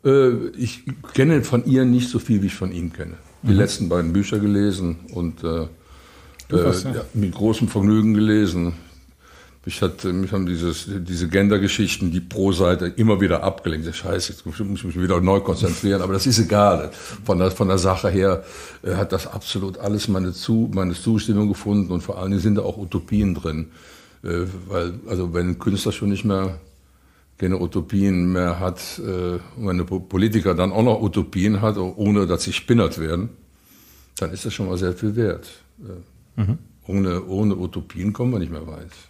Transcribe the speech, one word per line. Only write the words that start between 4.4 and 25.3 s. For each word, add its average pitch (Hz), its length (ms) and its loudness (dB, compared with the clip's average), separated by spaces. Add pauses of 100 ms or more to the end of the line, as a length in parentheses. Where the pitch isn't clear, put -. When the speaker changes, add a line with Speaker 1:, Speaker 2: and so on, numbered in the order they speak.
Speaker 1:
und, 85 300 -6
äh, 82 240 -4 (800)
Speaker 3:
Du 87 160 2
hast, - 220 2
Speaker 1:
äh, 135 40 -4
Speaker 3:
ja. 120 60 -4
Speaker 1:
ja, - 60 -4 (140)
mit 101 180 0
großem 107 340 0
Vergnügen 107 460 4
gelesen. 101 600 2 (920)
Mich - 160 -6
hat, 92 220 -2
mich 92 280 -2
haben 95 140 -2
dieses, 85 420 -4
diese 90 400 -6
Gender-Geschichten, 98 840 2
die 90 80 0
pro 95 320 0
Seite 90 340 2
immer 104 340 2
wieder 85 220 4
abgelenkt. 82 540 -4
Scheiße, 90 380 -6
jetzt - 120 -20
muss - 140 -10
ich 101 240 -6
mich 90 180 -4
wieder 90 200 2
neu 95 180 4
konzentrieren, 95 640 0
aber 95 100 -2
das 95 140 0
ist 117 100 4
egal. 98 540 4 (320)
Von 90 160 2
der, 92 100 4
von 95 180 0
der 95 120 2
Sache 92 320 2
her, 95 320 2 (400)
äh, 90 100 -4
hat 95 180 -2
das 92 140 -4
absolut 95 540 -8
alles 101 280 -4
meine 92 260 -2
Zu-, 113 380 0
meine 92 220 -2
Zustimmung 107 540 0
gefunden 101 440 0
und 87 100 -2
vor 92 180 -8
allen 95 100 -4
Dingen 95 140 0
sind 107 120 4
da 104 60 0
auch 95 160 -4
Utopien 101 560 -2
drin. 80 380 -6 (520)
Äh, 87 180 -4 (260)
weil, 87 400 -4
also 90 260 -4